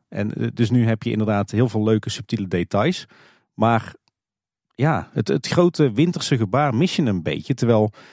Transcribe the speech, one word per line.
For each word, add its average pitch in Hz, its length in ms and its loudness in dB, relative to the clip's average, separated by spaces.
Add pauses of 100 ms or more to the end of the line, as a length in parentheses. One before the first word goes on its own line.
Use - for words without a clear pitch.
En, 104 240 -6
eh, 117 200 -4
dus 117 160 0
nu 120 180 2
heb 113 160 -2
je 117 80 -4
inderdaad 104 400 0
heel 117 180 2
veel 107 140 -2
leuke, 107 260 0
subtiele 104 380 -6
details. 98 580 -2 (480)
Maar 113 400 0 (800)
ja, 131 380 -2
het, - 140 -2
het - 200 -2
grote 165 440 2
winterse 147 460 0
gebaar 113 380 0
mis 160 200 0
je - 60 0
een 98 220 0
beetje. 80 300 -4
Terwijl, 113 380 2 (220)